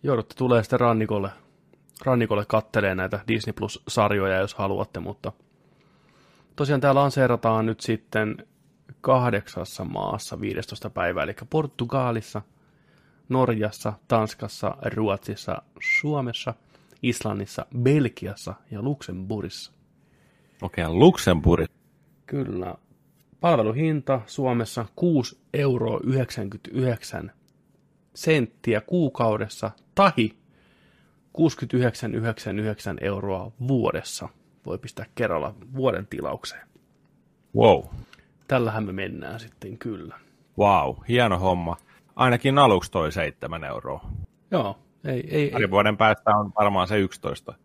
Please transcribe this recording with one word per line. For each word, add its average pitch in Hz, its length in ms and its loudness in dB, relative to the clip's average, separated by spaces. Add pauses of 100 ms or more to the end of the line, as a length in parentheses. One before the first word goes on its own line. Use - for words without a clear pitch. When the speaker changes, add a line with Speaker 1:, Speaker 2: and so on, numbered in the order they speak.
Speaker 1:
Joudutte 131 320 -2
tulee 123 280 4
sitten 120 180 0
rannikolle, 107 500 2 (720)
rannikolle 113 440 2
kattelee 104 460 0
näitä 95 340 -2
Disney 110 240 -2
Plus-sarjoja, 101 880 0
jos 98 160 -2
haluatte, 98 460 -4
mutta 95 320 -10 (1200)
tosiaan 143 240 2
tää 139 140 4
lanseerataan 120 720 2
nyt 113 140 -4
sitten 110 560 -2 (640)
kahdeksassa 120 840 0
maassa - 560 -6
viidestoista - 500 -8
päivää, 87 340 -2
eli 78 100 -8 (160)
Portugalissa, 123 920 -2 (840)
Norjassa, 117 640 0 (160)
Tanskassa, - 680 -2 (180)
Ruotsissa, 104 680 -4 (380)
Suomessa, 131 540 -4 (480)
Islannissa, 104 640 -4 (120)
Belgiassa 123 760 0 (160)
ja 104 120 -10
Luxemburgissa. 104 880 -8 (920)
Speaker 2:
Okei, 90 260 -4
Luxemburg. 85 840 4 (560)
Speaker 1:
Kyllä. 92 480 -6 (680)
Palveluhinta 135 840 2
Suomessa 120 600 -2 (100)
kuusi 156 420 2 (160)
euroa 123 500 0
yhdeksänkymmentäyhdeksän 120 1300 -2 (840)
senttiä 117 680 0
kuukaudessa 113 880 0 (240)
tahi 175 440 2 (960)
kuusikymmentäyhdeksän 127 840 0
yhdeksän 110 440 -4
yhdeksän 107 420 -4
euroa 98 520 -4 (160)
vuodessa. - 600 -2 (380)
Voi 90 120 -6
pistää - 360 -14
kerralla 87 400 -2 (200)
vuoden 123 320 0
tilaukseen. - 600 -8 (880)
Speaker 2:
Wow. 110 280 8 (640)
Speaker 1:
Tällähän 110 360 0
me 95 80 -8
mennään 98 480 -8
sitten - 380 -16
kyllä. 92 400 -12 (400)
Speaker 2:
Wow, 87 380 4 (120)
hieno 117 300 4
homma. 90 380 0 (400)
Ainakin 127 420 4
aluksi 113 320 6
toi 80 220 0
seitsemän 80 520 -6
euroa. 67 460 -10 (400)
Speaker 1:
Joo, 104 280 -2 (260)
ei, 135 260 -4
ei, 147 200 0
Speaker 2:
Pari 117 140 0
Speaker 1:
ei. 95 60 -2
Speaker 2:
vuoden 104 260 4
päästä 110 400 4
on 104 220 0
varmaan 98 300 2
se 104 100 2
yksitoista - 560 -4 (100)